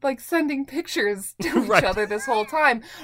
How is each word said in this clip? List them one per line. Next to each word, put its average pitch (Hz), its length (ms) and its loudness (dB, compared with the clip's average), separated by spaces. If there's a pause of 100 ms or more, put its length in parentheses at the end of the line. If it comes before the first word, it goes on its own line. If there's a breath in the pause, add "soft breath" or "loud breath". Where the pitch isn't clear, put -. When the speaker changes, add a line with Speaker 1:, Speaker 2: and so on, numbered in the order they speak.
Speaker 1:
like, 269 160 0
sending 294 460 0
pictures 214 720 -2
<laughs> - 40 -6
to 330 60 0 (160)
each 202 60 -4
Speaker 2:
Right. 196 140 2
Speaker 1:
other 202 220 0
this 208 220 -4
whole 220 180 0
time. 277 360 2 (220 loud breath)